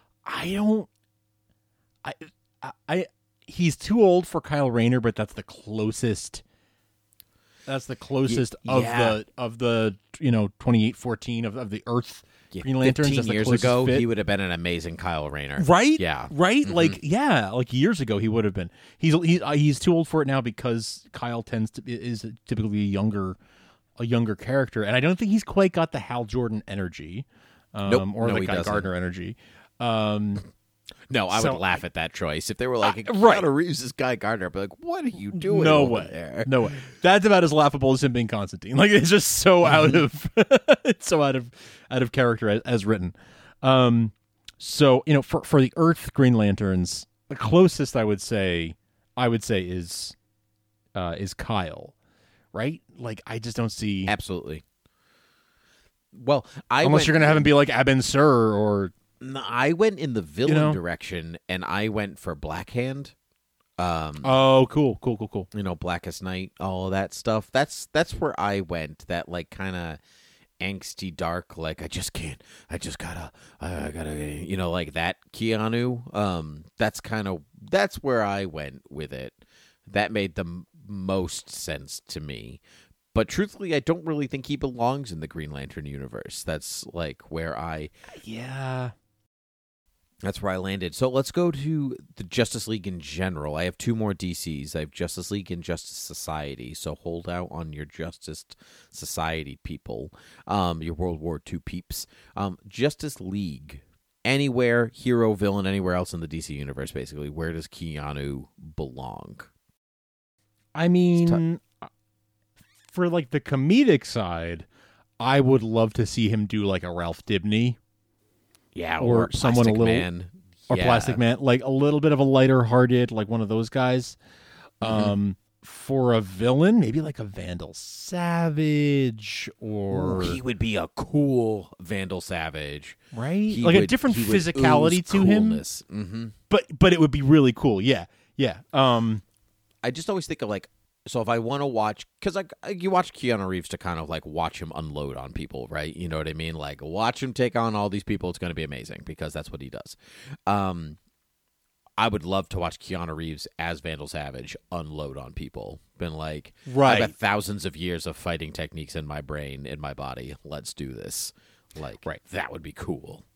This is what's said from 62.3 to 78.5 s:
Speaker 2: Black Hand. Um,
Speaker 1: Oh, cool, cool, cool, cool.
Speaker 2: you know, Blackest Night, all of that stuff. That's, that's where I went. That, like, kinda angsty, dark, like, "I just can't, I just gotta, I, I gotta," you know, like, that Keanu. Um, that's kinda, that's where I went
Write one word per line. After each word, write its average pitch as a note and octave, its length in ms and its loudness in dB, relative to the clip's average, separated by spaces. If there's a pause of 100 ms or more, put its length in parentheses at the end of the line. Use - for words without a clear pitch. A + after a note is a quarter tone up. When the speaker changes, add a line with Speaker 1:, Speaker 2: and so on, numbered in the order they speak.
Speaker 2:
Black D#2 360 -8
Hand. C3+ 440 -6 (640)
Um, D#2+ 460 -4
Speaker 1:
Oh, C3 460 6
cool, C#3 320 0
cool, A#2+ 160 -2
cool, G#2+ 100 -8
cool. F#2+ 260 -8
Speaker 2:
you G#2 80 -6
know, F#2 120 -4
Blackest F2 480 -6
Night, F#2 380 -8
all F#2 260 -4
of F#2+ 60 -4
that G2 200 -4
stuff. A2 400 -4
That's, - 400 -2
that's D#3 220 0
where - 260 -4
I G2+ 200 -2
went. D#2+ 480 -8
That, F2 200 -6
like, E2+ 220 -8
kinda F2 480 -8 (600)
angsty, F#2+ 540 -8
dark, E2+ 440 -6
like, D#2+ 240 -6
"I D#2 60 -8
just - 260 -8
can't, D#2 280 -10 (280)
I E2 80 -6
just D2+ 200 -12
gotta, E2 320 -12 (300)
I, D2+ 260 -8
I D2+ 40 -8
gotta," D2+ 260 -8
you D2 400 -8
know, F#2 140 -2
like, E2 240 -4
that E2+ 220 -2 (160)
Keanu. A#2 840 -4
Um, D#2+ 500 -4 (140)
that's A2 240 -2
kinda, G2 400 -6 (280)
that's G3 260 0
where B2 280 0
I G2 220 -4
went D2 440 -12